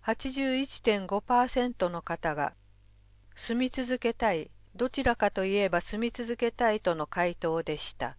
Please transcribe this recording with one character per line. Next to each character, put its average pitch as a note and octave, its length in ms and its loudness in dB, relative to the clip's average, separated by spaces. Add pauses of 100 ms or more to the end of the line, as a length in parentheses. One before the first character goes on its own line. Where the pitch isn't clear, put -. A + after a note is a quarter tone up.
八 A#3+ 320 -2
十 C4 240 0
一 C4+ 240 -4
点 G#3 260 2
五 G3 140 0
パ B3 220 4
ー B3+ 60 2
セ B3 200 0
ン A#3+ 60 -6
ト F3+ 140 0
の F3 140 -4
方 E3 320 -2
が、 C#3+ 200 -2 (840)
住 A#3 220 -4
み B3+ 120 0
続 B3+ 280 -2
け A#3 140 0
た G#3+ 220 2
い、 D#3 160 -6 (240)
ど B3+ 160 0
ち C4+ 140 -4
ら A#3+ 100 4
か G3+ 160 2
と F#3+ 140 0
い G3 100 0
え G3+ 140 4
ば F3 120 2
住 G#3+ 200 -6
み A#3 100 0
続 A#3 260 -6
け A#3 140 2
た A#3 220 2
い G#3+ 80 0
と F3 160 2
の D3+ 100 -2
回 F3 300 0
答 E3 260 0
で D#3 140 -2
し - 180 -8
た。 C3+ 240 -6